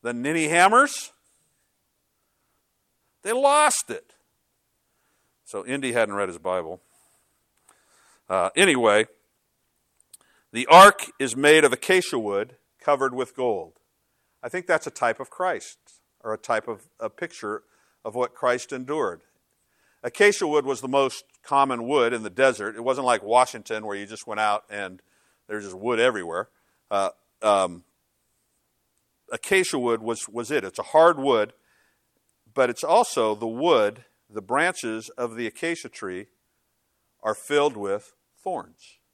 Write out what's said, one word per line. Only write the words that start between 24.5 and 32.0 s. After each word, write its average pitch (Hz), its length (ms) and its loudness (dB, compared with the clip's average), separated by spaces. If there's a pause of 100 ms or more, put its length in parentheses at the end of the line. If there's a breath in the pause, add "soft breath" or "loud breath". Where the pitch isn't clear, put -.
and 98 320 -12 (460)
there's 107 160 -10
just 95 120 -14
wood 110 240 -4
everywhere. 98 500 -2 (420)
Uh, 98 180 -2 (320)
um, 95 420 0 (1500)
acacia 160 480 -2
wood 117 220 -2
was, 113 280 -8
was 117 220 -10
it. 139 120 -2
It's 95 160 -10
a 104 40 -6
hard 160 340 4
wood, 123 360 0 (1000)